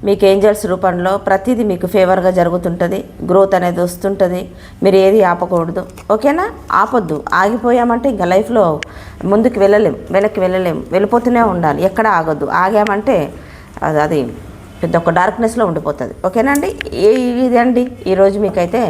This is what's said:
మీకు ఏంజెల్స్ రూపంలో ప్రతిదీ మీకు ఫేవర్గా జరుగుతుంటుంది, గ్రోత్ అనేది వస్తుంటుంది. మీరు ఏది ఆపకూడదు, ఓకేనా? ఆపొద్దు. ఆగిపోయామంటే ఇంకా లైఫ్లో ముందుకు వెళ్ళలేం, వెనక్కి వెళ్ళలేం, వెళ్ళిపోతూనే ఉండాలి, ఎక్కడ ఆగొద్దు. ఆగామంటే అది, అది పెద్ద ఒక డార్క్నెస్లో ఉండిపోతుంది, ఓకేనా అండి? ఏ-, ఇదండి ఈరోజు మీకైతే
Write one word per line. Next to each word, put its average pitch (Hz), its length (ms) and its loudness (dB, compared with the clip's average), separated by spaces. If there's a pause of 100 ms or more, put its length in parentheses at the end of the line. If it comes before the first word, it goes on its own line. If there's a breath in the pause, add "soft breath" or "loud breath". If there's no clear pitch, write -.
మీకు 202 240 2
ఏంజెల్స్ 208 400 2
రూపంలో 180 420 0 (140)
ప్రతిదీ 214 440 0
మీకు 180 220 -4
ఫేవర్గా 185 460 2
జరుగుతుంటుంది, 175 600 -2 (320)
గ్రోత్ 190 280 4
అనేది 175 260 -2
వస్తుంటుంది. 180 560 -2 (420 loud breath)
మీరు 190 140 4 (100)
ఏది 208 140 4 (100)
ఆపకూడదు, 175 520 -2 (320)
ఓకేనా? 285 320 0 (340)
ఆపొద్దు. 214 360 -2 (240)
ఆగిపోయామంటే 240 760 0
ఇంకా 196 180 -2
లైఫ్లో 214 320 2 (680 loud breath)
ముందుకు 214 300 2
వెళ్ళలేం, 202 340 4 (200)
వెనక్కి 208 280 0
వెళ్ళలేం, 180 360 -2 (140)
వెళ్ళిపోతూనే 233 580 2
ఉండాలి, 160 380 0
ఎక్కడ 220 160 -2 (120)
ఆగొద్దు. 151 300 -2 (160)
ఆగామంటే 208 520 0 (680 loud breath)
అది, 151 200 0
అది 151 140 0 (640)
పెద్ద 170 200 -2
ఒక 170 160 0
డార్క్నెస్లో 220 520 0
ఉండిపోతుంది, 147 440 -6 (140)
ఓకేనా 240 280 0
అండి? 339 140 -4 (360)
ఏ-, 247 140 4 (260)
ఇదండి 247 380 2 (280)
ఈరోజు 196 320 4
మీకైతే 190 440 -2